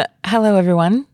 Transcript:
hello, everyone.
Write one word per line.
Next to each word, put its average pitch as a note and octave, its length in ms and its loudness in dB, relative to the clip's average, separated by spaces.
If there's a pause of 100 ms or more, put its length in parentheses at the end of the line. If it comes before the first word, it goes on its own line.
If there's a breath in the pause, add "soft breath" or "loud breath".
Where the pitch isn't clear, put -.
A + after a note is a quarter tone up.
(260)
hello, G#3+ 300 0
everyone. F3+ 580 0